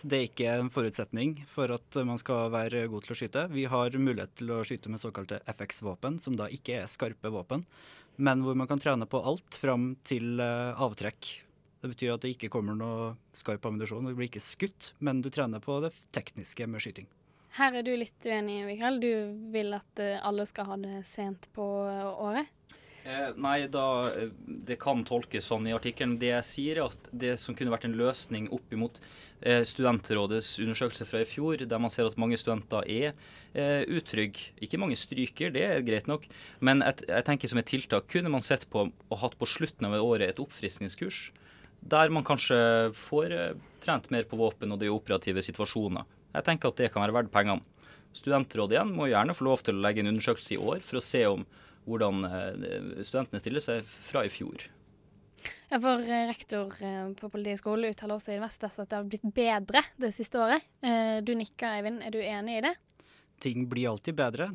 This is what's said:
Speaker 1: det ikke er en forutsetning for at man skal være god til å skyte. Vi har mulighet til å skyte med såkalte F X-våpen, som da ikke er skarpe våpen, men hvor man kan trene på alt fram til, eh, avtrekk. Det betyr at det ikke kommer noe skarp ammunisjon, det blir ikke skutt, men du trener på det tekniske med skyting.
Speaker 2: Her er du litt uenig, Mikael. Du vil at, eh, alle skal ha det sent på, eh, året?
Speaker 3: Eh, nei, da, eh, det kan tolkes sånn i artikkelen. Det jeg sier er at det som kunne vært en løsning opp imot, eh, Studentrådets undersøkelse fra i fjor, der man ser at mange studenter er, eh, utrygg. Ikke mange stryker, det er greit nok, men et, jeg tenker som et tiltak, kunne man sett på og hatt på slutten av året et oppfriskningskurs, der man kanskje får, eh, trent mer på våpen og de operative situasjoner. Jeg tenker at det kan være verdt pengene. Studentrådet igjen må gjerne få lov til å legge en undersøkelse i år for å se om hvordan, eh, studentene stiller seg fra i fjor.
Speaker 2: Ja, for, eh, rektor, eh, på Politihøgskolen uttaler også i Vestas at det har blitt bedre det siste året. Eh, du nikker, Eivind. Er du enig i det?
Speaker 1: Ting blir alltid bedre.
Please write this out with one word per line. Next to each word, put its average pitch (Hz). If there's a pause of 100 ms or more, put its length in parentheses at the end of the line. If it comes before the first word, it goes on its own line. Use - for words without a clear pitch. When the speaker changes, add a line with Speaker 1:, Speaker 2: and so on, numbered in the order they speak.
Speaker 1:
det 135
ikke 120
er 120
en 123
forutsetning 123
for 127
at 127
man 120
skal 117
være 113
god 107
til 117
å -
skyte. 139
Vi 135
har 123
mulighet 123
til 117
å 113
skyte 104
med 110
såkalte 101
F 107
X-våpen, 107
som 131
da 104
ikke 123
er 92
skarpe 110
våpen, 110 (540)
men 135
hvor 131
man 131
kan 143
trene 123
på 131
alt 156
fram 127
til, 120
eh, 120
avtrekk. - (400)
Det 123
betyr 120
at 117
det 127
ikke 110
kommer 107
noe 113 (180)
skarp -
ammunisjon, 107
det 127
blir 123
ikke 107
skutt, -
men 135
du 131
trener 117
på 143
det 160 (180)
tekniske -
med 113
skyting. - (460)
Speaker 2:
Her 269
er 240
du 247
litt 233
uenig, 208
Mikael. 233
Du 220
vil 208
at, -
eh, 202
alle 208
skal 202
ha 196
det 196
sent 196
på, 202
eh, 196
året? 208 (580)
Speaker 3:
Eh, 131
nei, 139
da, 131
eh, 110 (360)
det 120
kan 127
tolkes 117
sånn 110
i 113
artikkelen. 120
Det 123
jeg 120
sier 151
er 147
at - (200)
det 123
som -
kunne 123
vært 117
en 117
løsning 113
opp -
imot, 117 (440)
eh, 120
Studentrådets 110
undersøkelse 113
fra 113
i 113
fjor, 147
der 113
man 117
ser 117
at 110
mange 113
studenter 110
er, 139 (400)
eh, 143
utrygg. 107 (240)
Ikke 165
mange 175
stryker, 135
det 135
er 175
greit 110
nok, 147 (320)
men 135
et, -
jeg 110
tenker 143
som 120
et 113
tiltak, 117
kunne 175
man 135
sett -
på 101 (200)
og 107
hatt 120
på 120
slutten -
av 104
året 110
et 95
oppfriskningskurs, - (560)
der 156
man 156
kanskje 117
får, 156
eh, 170 (260)
trent 151
mer 117
på -
våpen 107
og 101
de 107
operative 98
situasjoner. 101 (300)
Jeg 151
tenker 160
at -
det 120
kan 104
være 113
verdt 104
pengene. 101 (520)
Studentrådet 131
igjen 180
må 151
gjerne 110
få 131
lov 131
til 104
å 98
legge 104
en 104 (100)
undersøkelse 110
i -
år 117
for -
å 120
se 127
om 98 (420)
hvordan, 101
eh, 95
studentene 127
stiller 131
seg 117
fra -
i -
fjor. - (1120)
Speaker 2:
Ja, 277
for, 247
eh, 233
rektor, 202
eh, 190
på 208
Politihøgskolen 208
uttaler 208
også 208
i 202
Vestas 214
at 202
det 208
har 208
blitt 208
bedre 226 (140)
det 240
siste -
året. 240 (220)
Eh, 220
du 233
nikker, 226
Eivind. 214
Er 220
du 220
enig 214
i 220
det? 330 (640)
Speaker 1:
Ting 123
blir 123
alltid 113
bedre. 139